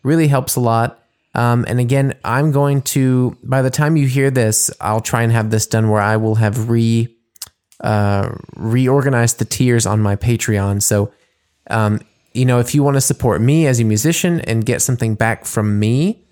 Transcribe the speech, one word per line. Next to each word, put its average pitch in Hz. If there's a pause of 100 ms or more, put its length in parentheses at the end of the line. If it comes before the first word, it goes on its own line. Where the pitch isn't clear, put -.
Really 156
helps 135
a 131
lot. 117 (340)
Um, 120
and 123
again, 135 (100)
I'm 139
going 143
to, 127
by 131
the 127
time 151
you 139
hear 135
this, 113 (100)
I'll 107
try 117
and 117
have 110
this 110
done 110
where 107
I 107
will 110
have 110
re-, 113 (680)
uh, 101 (240)
reorganized 123
the 113
tiers 120
on 104
my 101
Patreon. 101
So, 101 (580)
um, 107 (340)
you 127
know, 123
if 120
you 147
wanna 139
support 113
me 147
as 123
a 117
musician 160
and 113
get 117
something 113
back 113
from 104
me 131